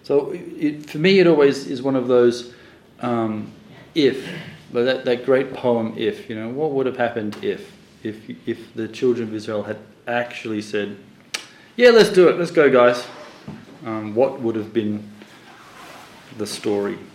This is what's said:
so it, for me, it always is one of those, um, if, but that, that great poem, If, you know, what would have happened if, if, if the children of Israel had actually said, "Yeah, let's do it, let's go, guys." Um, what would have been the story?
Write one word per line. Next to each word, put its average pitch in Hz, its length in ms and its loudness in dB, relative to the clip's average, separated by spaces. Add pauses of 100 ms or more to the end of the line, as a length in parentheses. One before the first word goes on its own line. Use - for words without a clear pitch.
so 139 300 0
it, 147 560 -6
for 151 80 -10
me, 190 220 4
it 175 80 6
always 143 400 4
is 127 140 -8
one 135 140 -2
of 123 120 -2
those, 123 460 4 (460)
um, 110 520 -4 (440)
if, 139 320 0 (460)
but 120 120 0
that, 131 200 -2
that 123 200 -2
great 131 280 2
poem, 117 440 -2
If, - 320 -4
you 113 60 -10
know, 110 140 -10
what 143 220 -4
would 135 140 -2
have 123 120 -4
happened 113 460 -4
if, 98 280 -6 (320)
if, 107 260 -12 (180)
if - 260 -10
the 113 140 -8
children 120 420 -2
of 110 60 -10
Israel 104 280 -6
had 110 140 -8 (300)
actually 120 540 -6
said, 101 360 -6 (800)
"Yeah, 240 140 6
let's 220 200 8
do 180 200 8
it, 151 100 2
let's 170 120 -2
go, 147 180 6
guys." 120 360 4 (800)
Um, 107 300 -8
what 131 260 2
would 113 140 -2
have 107 180 -6
been 104 360 -4 (1300)
the 104 100 -6
story? 101 500 -4 (180)